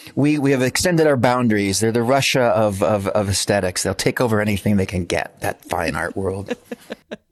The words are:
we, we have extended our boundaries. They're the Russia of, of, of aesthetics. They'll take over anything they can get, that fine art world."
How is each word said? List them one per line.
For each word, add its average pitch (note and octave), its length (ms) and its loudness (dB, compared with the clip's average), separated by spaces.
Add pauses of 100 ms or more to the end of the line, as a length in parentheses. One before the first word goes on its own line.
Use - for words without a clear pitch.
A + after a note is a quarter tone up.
(140)
we, D3 240 2
we C#3 140 0
have B2+ 100 2
extended D#3+ 440 2
our C#3+ 100 2
boundaries. G#2+ 640 2
They're A2+ 120 2
the A#2+ 100 2
Russia C3 400 2
of, G#2+ 400 2
of, G2 260 0
of G2+ 200 0
aesthetics. F#2+ 540 0
They'll F#2+ 120 -2
take - 260 -2
over A2 200 2
anything G#2+ 360 0
they F#2+ 100 2
can F2+ 180 -4
get, - 360 -6
that - 240 -6
fine E2 320 -4
art E2+ 200 -6
world." G2 400 -6 (760)